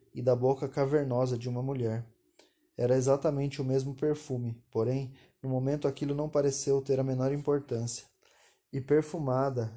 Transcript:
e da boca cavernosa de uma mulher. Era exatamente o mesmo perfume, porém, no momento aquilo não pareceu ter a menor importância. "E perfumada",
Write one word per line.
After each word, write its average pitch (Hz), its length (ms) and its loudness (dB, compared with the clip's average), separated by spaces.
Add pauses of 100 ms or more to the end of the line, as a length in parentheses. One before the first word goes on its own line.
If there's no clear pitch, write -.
(140)
e 123 80 -6
da 123 140 4
boca 135 320 0
cavernosa 131 680 0
de 117 120 -8
uma 123 120 -4
mulher. 117 460 -2 (680)
Era 123 200 4
exatamente 139 640 2
o 139 40 -2
mesmo 131 320 0
perfume, 123 760 -4
porém, 131 420 0 (300)
no 131 60 -6
momento 135 400 0
aquilo 143 260 -2
não 147 140 -2
pareceu 139 520 2
ter 135 200 0
a - 20 0
menor 131 300 0
importância. 143 720 -2 (680)
"E 135 80 -4
perfumada", 135 960 0